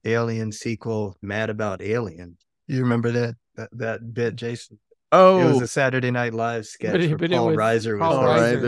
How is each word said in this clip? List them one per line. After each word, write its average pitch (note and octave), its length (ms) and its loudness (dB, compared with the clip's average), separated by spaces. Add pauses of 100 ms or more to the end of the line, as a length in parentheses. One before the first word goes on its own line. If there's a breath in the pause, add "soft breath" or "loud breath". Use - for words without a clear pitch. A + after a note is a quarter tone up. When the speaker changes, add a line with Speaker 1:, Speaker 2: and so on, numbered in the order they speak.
Speaker 1:
Alien A2+ 460 -2
sequel, G#2+ 720 -6
Mad G#2+ 260 -4
About G#2+ 320 -6
Alien. F#2 560 -6 (300)
You C3+ 140 -2
remember B2 300 2
that, A#2+ 240 -2 (200)
that, A2+ 180 -14
that A2+ 400 -8
bit, A#2 220 -4
Jason? A#2 420 -12 (340)
Speaker 2:
Oh. F#3 300 8
Speaker 1:
It D#3+ 120 6
was B2+ 100 4
a A2+ 40 -4
Saturday B2+ 440 0
Night A#2+ 240 -2
Live A2+ 320 -4
sketch - 240 -6
Speaker 3:
But F3+ 100 2
it, F3 80 2
Speaker 1:
where D3+ 80 0
Speaker 3:
but E3 140 -2
it F3 40 2
Speaker 1:
Paul A#2+ 120 2
Speaker 3:
was D#3+ 100 2
Speaker 1:
Reiser A2+ 400 2
was C3 100 0
Speaker 3:
Paul D3 100 2
Speaker 2:
Paul B2+ 160 4
Speaker 1:
hosting. A#2+ 260 4
Speaker 3:
Reiser. - 80 -2